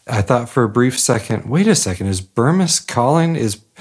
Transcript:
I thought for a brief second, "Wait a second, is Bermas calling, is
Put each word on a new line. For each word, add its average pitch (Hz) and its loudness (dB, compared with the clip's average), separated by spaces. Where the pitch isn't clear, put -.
I 110 0
thought 120 0
for 123 2
a 107 2
brief 123 0
second, 110 -2
"Wait 185 2
a 202 4
second, 95 -2
is 92 -2
Bermas 160 0
calling, 160 0
is 107 -4